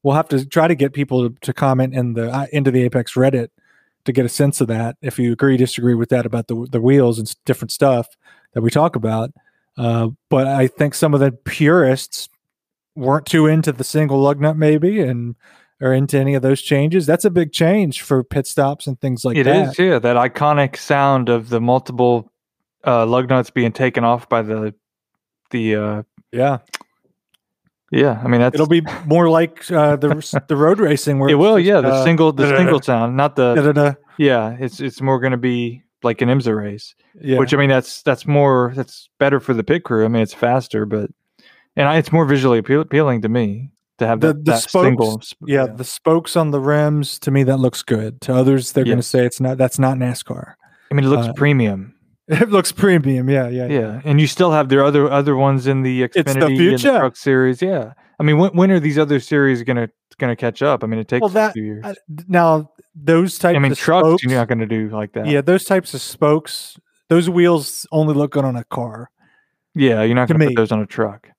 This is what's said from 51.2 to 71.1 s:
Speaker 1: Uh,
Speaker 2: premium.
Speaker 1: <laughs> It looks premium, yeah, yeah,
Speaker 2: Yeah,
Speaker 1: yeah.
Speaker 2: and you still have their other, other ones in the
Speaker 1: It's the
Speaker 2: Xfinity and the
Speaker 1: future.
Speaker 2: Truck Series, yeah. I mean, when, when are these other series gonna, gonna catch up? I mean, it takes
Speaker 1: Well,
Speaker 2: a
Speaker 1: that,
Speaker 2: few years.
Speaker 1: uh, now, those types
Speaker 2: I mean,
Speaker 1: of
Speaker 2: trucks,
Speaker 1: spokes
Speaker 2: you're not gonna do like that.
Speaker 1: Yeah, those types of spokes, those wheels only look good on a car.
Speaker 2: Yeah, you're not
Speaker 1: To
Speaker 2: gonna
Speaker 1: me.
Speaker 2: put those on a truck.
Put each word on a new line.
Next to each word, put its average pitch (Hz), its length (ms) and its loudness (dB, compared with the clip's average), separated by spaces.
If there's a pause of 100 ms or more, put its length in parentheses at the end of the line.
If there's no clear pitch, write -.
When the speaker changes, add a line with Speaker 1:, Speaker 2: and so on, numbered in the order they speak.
Speaker 1:
Uh, 117 60 -6
Speaker 2:
premium. 120 640 0
Speaker 1:
<laughs> - 20 -20 (260)
It 175 220 0
looks 196 240 0
premium, 135 560 0
yeah, 131 220 0
yeah, 123 160 -6
Speaker 2:
Yeah, 143 140 -2
Speaker 1:
yeah. 110 260 -6
Speaker 2:
and 147 120 2
you 151 80 4
still 180 240 0
have 151 200 2
their 139 120 6
other, 143 300 2
other 143 240 2
ones 135 300 0
in 135 160 0
the 127 220 0
Speaker 1:
It's 120 120 -6
the 170 80 2
Speaker 2:
Xfinity 139 80 -2
and 135 100 0
the 139 140 2
Speaker 1:
future. 214 420 2
Speaker 2:
Truck 131 180 0
Series, 131 440 0
yeah. 147 320 -4 (260)
I - 40 -4
mean, 151 160 2
when, 185 180 2
when 190 140 4
are 180 100 4
these 147 180 0
other 147 220 0
series 135 420 0
gonna, 120 280 -4 (260)
gonna 123 180 -4
catch 117 280 -6
up? 139 200 0
I 113 40 -6
mean, 110 140 -4
it 107 60 -10
takes 123 140 -4
Speaker 1:
Well, 208 100 0
Speaker 2:
a 185 40 -12
Speaker 1:
that, 214 180 0
Speaker 2:
few 110 120 -8
years. 107 200 -12
Speaker 1:
uh, 202 80 -10 (340)
now, 165 440 2 (240)
those 165 440 0
types 175 180 2
Speaker 2:
I - 20 2
mean, 139 140 2
Speaker 1:
of 139 60 -6
Speaker 2:
trucks, 160 300 2
Speaker 1:
spokes 170 140 2
Speaker 2:
you're 127 100 -2
not 120 160 0
gonna 117 160 -2
do 110 240 -4
like 107 240 -8
that. 113 140 -8
Speaker 1:
Yeah, 143 160 0
those 180 240 0
types 190 260 -2
of 131 80 -10
spokes, - 800 -2 (320)
those 165 180 2
wheels 175 640 0
only 156 220 0
look 143 180 0
good 139 140 0
on 127 100 -4
a 117 80 -8
car. 120 460 -10 (640)
Speaker 2:
Yeah, 123 280 2
you're 117 120 2
not 123 140 2
Speaker 1:
To 165 40 0
Speaker 2:
gonna 156 140 4
Speaker 1:
me. 131 80 -2
Speaker 2:
put 117 80 2
those 110 100 0
on 107 80 0
a 101 60 -6
truck. 107 420 -6 (100)